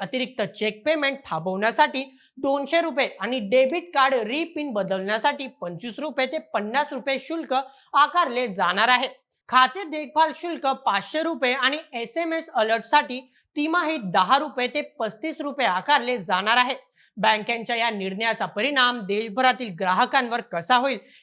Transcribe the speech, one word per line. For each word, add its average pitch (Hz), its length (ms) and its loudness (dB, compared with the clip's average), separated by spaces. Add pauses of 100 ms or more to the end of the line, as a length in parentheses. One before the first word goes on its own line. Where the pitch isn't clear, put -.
अतिरिक्त 247 500 -4
चेक 214 340 -4
पेमेंट 294 400 0
थांबवण्यासाठी 208 800 0 (340)
दोनशे 277 420 0
रुपये 269 280 0 (120)
आणि 240 180 -2 (100)
डेबिट 269 460 2
कार्ड 269 200 4 (120)
रिपिन 294 460 -4
बदलण्यासाठी 208 760 -2 (140)
पंचवीस 175 380 -10
रुपये 277 280 -2
ते 311 120 -6 (160)
पन्नास 247 380 -2
रुपये 269 260 -4
शुल्क 302 360 -6
आकारले 277 960 0
जाणार 190 400 2
आहे. 254 200 6 (400)
खाते 254 360 4
देखभाल 302 500 0
शुल्क 320 320 -6 (200)
पाचशे 220 360 0
रुपये 262 320 0
आणि 269 240 -2 (140)
एसएमएस 320 580 -6
अलर्टसाठी 240 680 0 (360)
तिमाही 320 480 0
दहा 190 340 4
रुपये 254 280 -2
ते 254 140 -4 (200)
पस्तीस 320 400 -6
रुपये 269 260 -2
आकारले 240 520 2
जाणार 196 380 2
आहे. 247 180 2 (420)
बँकांच्या 220 600 0
या 226 140 0
निर्णयाचा 202 560 -2
परिणाम 247 600 2
देशभरातील 226 760 0
ग्राहकांवर 233 600 2 (120)
कसा 175 240 2
होईल 254 220 0 (240)